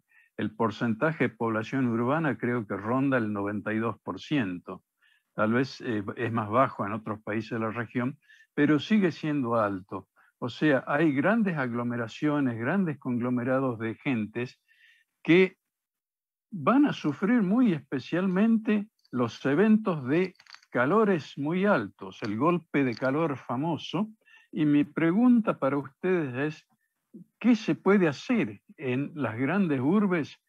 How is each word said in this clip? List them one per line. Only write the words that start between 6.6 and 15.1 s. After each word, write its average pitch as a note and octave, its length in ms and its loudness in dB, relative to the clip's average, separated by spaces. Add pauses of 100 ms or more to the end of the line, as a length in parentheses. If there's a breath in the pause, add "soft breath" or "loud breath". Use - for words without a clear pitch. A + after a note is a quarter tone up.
en G2 60 -6
otros G#2+ 300 -8
países A2 300 -6
de A#2 80 -4
la A2 120 -4
región, A#2+ 480 -6 (340 soft breath)
pero D3 260 4
sigue F#3+ 340 2
siendo C#3 420 -2
alto. G2+ 540 -2 (300 soft breath)
O B2 100 -6
sea, C#3+ 380 2
hay D3+ 260 2
grandes F#3 440 2
aglomeraciones, A#2+ 1000 -2
grandes D#3 420 0
conglomerados B2 800 0
de A2+ 160 -4
gentes A#2+ 640 -4 (640 soft breath)